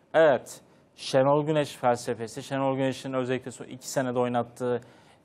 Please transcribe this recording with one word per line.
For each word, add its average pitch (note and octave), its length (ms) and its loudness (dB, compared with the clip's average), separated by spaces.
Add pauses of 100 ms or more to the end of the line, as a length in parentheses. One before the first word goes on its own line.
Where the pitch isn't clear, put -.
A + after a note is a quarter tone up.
(140)
Evet, D3 460 4 (360)
Şenol C#3+ 500 2
Güneş D3+ 300 0
felsefesi, A#2+ 640 -2
Şenol C3+ 340 -2
Güneş'in C3+ 360 -2
özellikle B2+ 380 -2
son - 140 -14
iki B2+ 240 -14
senede B2+ 300 -2
oynattığı B2 640 -2 (440)